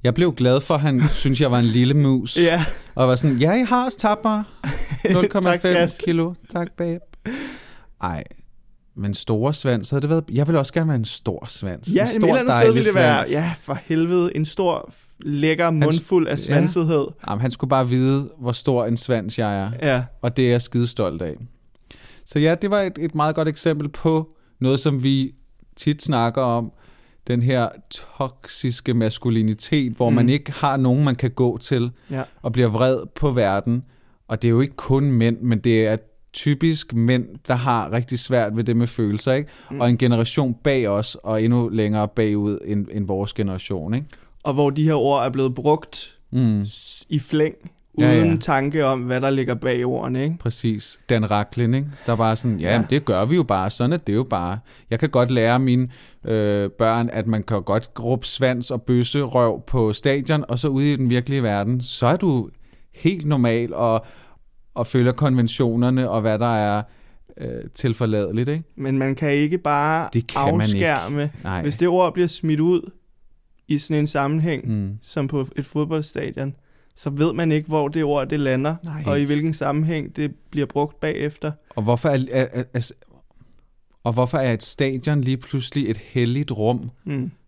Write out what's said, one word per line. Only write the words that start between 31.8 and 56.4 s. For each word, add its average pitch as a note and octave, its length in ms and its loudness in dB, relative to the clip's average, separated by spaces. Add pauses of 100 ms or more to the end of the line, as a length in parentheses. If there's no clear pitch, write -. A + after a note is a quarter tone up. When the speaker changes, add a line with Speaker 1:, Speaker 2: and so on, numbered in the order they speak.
Speaker 2:
Ja. C3 120 -6 (180)
Speaker 1:
og B2+ 100 -4
bliver B2 160 2
vred B2 320 2 (160)
på D3 160 2
verden. A#2 520 0 (440)
Og A2+ 140 -4
det A#2+ 60 2
er - 20 4
jo A#2 120 4
ikke D3 140 -2
kun C3+ 360 2
mænd, A#2 300 2
men A#2 180 0
det A2 280 4
er A2 100 2 (360)
typisk D3+ 600 0
mænd, A#2+ 320 2 (220)
der B2+ 80 0
har A#2+ 360 -2
rigtig A#2+ 280 -2
svært A2 380 0
ved A2+ 60 0
det A2+ 140 0
med A#2 100 2
følelser, A2 460 0
ikke? D3 160 -2 (220)
Speaker 2:
Mm. C3+ 100 -6
Speaker 1:
Og A#2+ 80 4
en A#2+ 80 4
generation A#2+ 560 2 (100)
bag C3+ 240 2
os, G2+ 360 -2
og A2 200 0
endnu A#2+ 260 2
længere G#2+ 380 0
bagud G#2 580 0
end, G#2 260 -4
end G2+ 160 -4
vores G2+ 260 -4
generation, F#2+ 600 -6
ikke? C#3+ 140 -4 (360)
Speaker 2:
Og C#3+ 100 -2
hvor C#3+ 160 2
de D3 140 0
her D#3 100 4
ord C3+ 320 2
er C3+ 40 -2
blevet C3 260 -2
brugt D3+ 600 -2 (140)
Speaker 1:
Mm. A2 340 0
Speaker 2:
s-, - 440 -16
i D3+ 100 0
flæng, D#3 360 0 (440)
Speaker 1:
Ja, D#3 180 6
Speaker 2:
uden E3 160 6
Speaker 1:
ja. D#3 60 0
Speaker 2:
tanke C#3+ 460 0
om, C3 160 0
hvad B2+ 200 -2
der C3+ 80 2
ligger C3 260 0
bag B2 300 -2
ordene, B2+ 380 -2
ikke? D#3+ 160 -2
Speaker 1:
Præcis. - 600 -4 (100)
Dan A2 220 2
Racklin, A2+ 420 0
ikke? C#3 140 -2 (180)
Der A#2+ 60 0
er A2+ 40 2
bare A2 200 2
sådan, A2 240 -2
"Ja, F2 120 0
Speaker 2:
Ja. A#2 80 4
Speaker 1:
men - 100 -2
det D3+ 160 0
gør G2 200 2
vi D#3 100 2
jo E3 80 2
bare. G2 260 0
Sådan B2 240 -2
er F3 40 -2
det G#2 180 -2
jo B2 80 2
bare." G2 360 -4 (300)
Jeg A2+ 100 -2
kan D#3 100 0
godt B2 220 2
lære A#2+ 280 2
mine, B2+ 280 2 (380)
øh, G#2 440 0